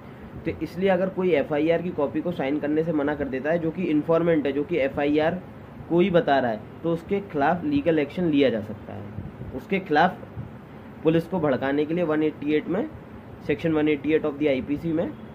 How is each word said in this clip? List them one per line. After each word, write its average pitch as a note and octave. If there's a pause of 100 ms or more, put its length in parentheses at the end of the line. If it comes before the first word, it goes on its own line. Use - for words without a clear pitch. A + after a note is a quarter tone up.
(460)
तो E3
इसलिए E3+
अगर F#3
कोई F#3
एफ़आईआर D3+
की F3
copy D#3
को -
sign D3
करने D3+
से E3
मना D3
कर D3
देता C3
है, F3
जो D#3+
कि F3+
इन्फॉर्मेंट E3
है, C#3
जो C#3
कि D#3+
एफ़आईआर D3 (500)
को E3
ही G3
बता E3
रहा A#2+
है, G#2+ (240)
तो E3+
उसके G3
खिलाफ F3
legal D3+
action C#3+
लिया C#3+
जा A2
सकता G#2
है। G2+ (520)
उसके F#3
खिलाफ E3+ (880)
पुलिस E3
को F#3
भड़काने C#3
के D#3
लिए F3
वन D#3
एटी D3+
एट D3+
में, A3 (580)
section D#3+
वन D3+
एटी D3
एट D3+
of D3+
the C#3+
आईपीसी C#3+
में F#3 (240)